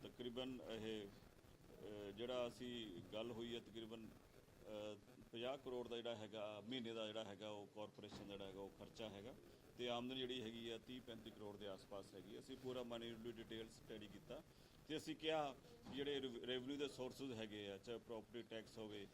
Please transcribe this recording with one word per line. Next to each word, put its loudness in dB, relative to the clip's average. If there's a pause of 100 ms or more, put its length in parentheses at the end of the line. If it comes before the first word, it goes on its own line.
ਤਕਰੀਬਨ 2 (100)
ਇਹ, 4
ਅ, -6
ਜਿਹੜਾ 4
ਅਸੀਂ -2 (120)
ਗੱਲ 2
ਹੋਈ 0
ਹੈ 2
ਤਕਰੀਬਨ, -6
ਅ, -4 (340)
ਪੰਜਾਹ 2
ਕਰੋੜ 0
ਦਾ 0
ਜਿਹੜਾ 2
ਹੈਗਾ -2
ਮਹੀਨੇ 2
ਦਾ 4
ਜਿਹੜਾ 2
ਹੈਗਾ -2
ਉਹ -2
ਕਾਰਪੋਰੇਸ਼ਨ -4
ਦਾ -4
ਜਿਹੜਾ -2
ਹੈਗਾ -2
ਉਹ 0 (100)
ਖਰਚਾ -2
ਹੈਗਾ -4 (420)
ਤੇ 4
ਆਮਦਨ 4
ਜਿਹੜੀ 4
ਹੈਗੀ 0
ਆ 0
ਤੀਹ -6
ਪੈਂਤੀ -6
ਕਰੋੜ -4
ਦੇ -2
ਆਸ-ਪਾਸ -4
ਹੈਗੀ। -6
ਅਸੀਂ -6
ਪੂਰਾ 2
ਮਾਈਨਿਊਟਲੀ 0
ਡਿਟੇਲ -2
ਸਟੱਡੀ -6
ਕੀਤਾ -6 (440)
ਤੇ 4
ਅਸੀਂ 2
ਕਿਹਾ 6 (360)
ਕਿ 0
ਜਿਹੜੇ 6
ਰਿਵ-, 0
ਰੈਵਨਿਊ 4
ਦੇ 6
ਸੋਰਸਿਜ਼ 0
ਹੈਗੇ 2
ਆ, 0
ਚਾਹੇ -2
ਪ੍ਰਾਪਰਟੀ -2
ਟੈਕਸ -4
ਹੋਵੇ -2